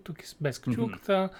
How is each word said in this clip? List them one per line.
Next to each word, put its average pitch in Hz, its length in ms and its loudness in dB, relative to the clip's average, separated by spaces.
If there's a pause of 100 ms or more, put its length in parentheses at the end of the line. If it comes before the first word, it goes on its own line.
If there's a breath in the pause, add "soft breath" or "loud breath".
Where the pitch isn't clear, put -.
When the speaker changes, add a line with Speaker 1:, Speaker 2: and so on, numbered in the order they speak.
Speaker 1:
тук - 180 -12
е - 40 -16
с, - 140 -16
без 139 200 0
Speaker 2:
Мгм. 127 100 -2
Speaker 1:
качулката. 190 580 2 (120)